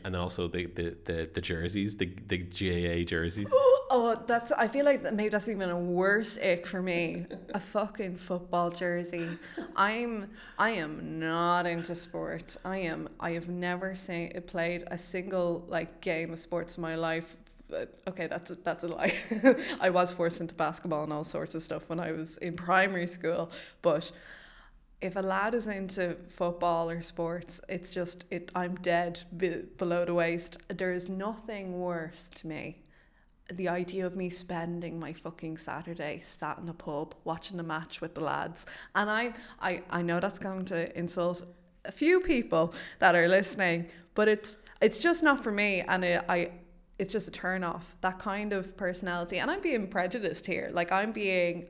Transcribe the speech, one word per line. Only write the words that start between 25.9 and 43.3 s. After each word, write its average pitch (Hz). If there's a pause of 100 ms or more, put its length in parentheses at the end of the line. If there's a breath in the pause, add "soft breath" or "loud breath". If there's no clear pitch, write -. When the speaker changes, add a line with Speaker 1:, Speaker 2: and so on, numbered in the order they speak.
Speaker 2:
football 175
or 170
sports, 170
it's 175
just, 175
it, 175
I'm 180
dead 175 (160)
be-, 165 (140)
below 175
the 175
waist. 170 (100)
There 185
is 180
nothing 196
worse 170
to -
me. 160 (760 soft breath)
The 180
idea 180
of 180
me 185
spending 170
my 160
fucking 160
Saturday 156
sat -
in 170
a 165
pub 156 (100)
watching 165
the 170
match 160
with 160
the 151
lads. 147 (300 loud breath)
And 208
I, 226 (260 loud breath)
I, 185
I 175
know 170
that's 185
going 190
to 170
insult 175 (420)
a -
few 359
people 196 (260 loud breath)
that 180
are 170
listening, 180 (280 loud breath)